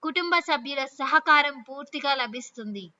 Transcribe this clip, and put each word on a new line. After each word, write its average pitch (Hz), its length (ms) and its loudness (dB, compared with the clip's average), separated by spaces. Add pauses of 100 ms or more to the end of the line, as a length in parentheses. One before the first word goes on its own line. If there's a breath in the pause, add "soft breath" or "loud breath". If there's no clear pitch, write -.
కుటుంబ 349 360 -2
సభ్యుల 277 460 -2
సహకారం 285 760 4
పూర్తిగా 277 540 -6
లభిస్తుంది. 220 720 -8 (140)